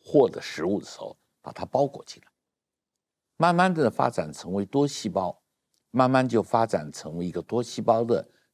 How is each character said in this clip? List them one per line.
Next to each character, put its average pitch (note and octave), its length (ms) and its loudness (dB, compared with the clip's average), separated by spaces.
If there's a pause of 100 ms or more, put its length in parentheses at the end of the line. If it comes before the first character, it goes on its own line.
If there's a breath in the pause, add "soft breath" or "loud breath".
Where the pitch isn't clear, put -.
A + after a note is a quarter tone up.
获 C3 260 4
的 - 140 -8
食 - 220 -8
物 F#2+ 160 0
的 - 40 -16
时 - 140 -18
候， - 180 -14 (240)
把 - 120 -14
它 - 120 -10
包 C3+ 220 0
裹 - 180 -12
起 - 160 -20
来， - 60 -20 (1120)
慢 E3+ 180 4
慢 F#3 180 4
的 D3+ 160 2
发 - 220 2
展 D#2 220 -6
成 - 220 -12
为 G2+ 100 -2
多 C#3+ 220 0
细 C#3+ 220 -6
胞， F2 300 -4 (540)
慢 B2+ 180 4
慢 C3 180 2
就 A2+ 140 2
发 A2+ 240 2
展 D#2 240 -4
成 D#2 260 -12
为 F2 80 -4
一 F2 60 -4
个 E2+ 120 -6
多 A#2 200 -4
细 - 180 -8
胞 A2+ 220 2
的 A#2 240 0 (280)